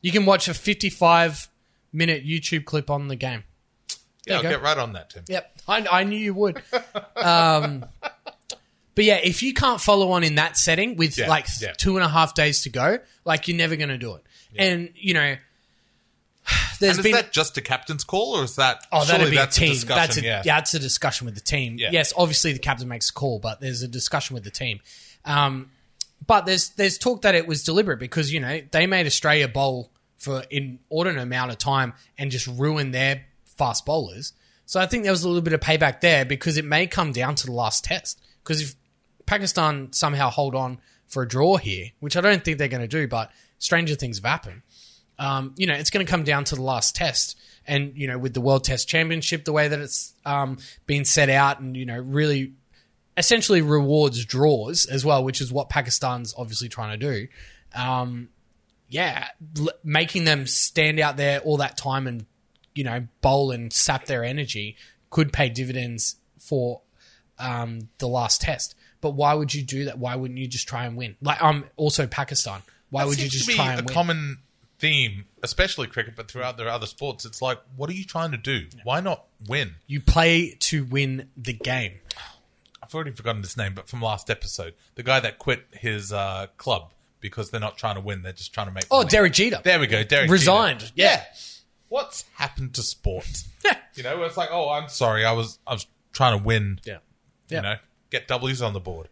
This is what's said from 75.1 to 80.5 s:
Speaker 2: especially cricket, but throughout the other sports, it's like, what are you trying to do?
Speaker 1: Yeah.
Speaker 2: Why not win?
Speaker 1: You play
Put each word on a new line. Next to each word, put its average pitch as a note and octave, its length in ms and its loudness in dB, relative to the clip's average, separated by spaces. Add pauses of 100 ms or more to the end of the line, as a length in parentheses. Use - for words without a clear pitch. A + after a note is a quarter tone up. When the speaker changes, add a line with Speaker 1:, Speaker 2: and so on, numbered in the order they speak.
Speaker 2:
especially F3+ 460 -2
cricket, A2+ 280 -8
but - 140 -16
throughout B2+ 260 -8
the A#2 140 -8
other A#2 160 -6
sports, - 400 -10
it's A2 160 -10
like, B2+ 160 -2 (180)
what D3 140 -8
are F3+ 40 -8
you F#3+ 100 -12
trying E3 260 -6
to C3+ 60 -6
do? G#2+ 380 -4
Speaker 1:
Yeah. - 100 -20
Speaker 2:
Why C3+ 160 -2
not F#3 240 -6 (220)
win? A#2 280 -4 (120)
Speaker 1:
You C#3 140 -6
play E3 600 4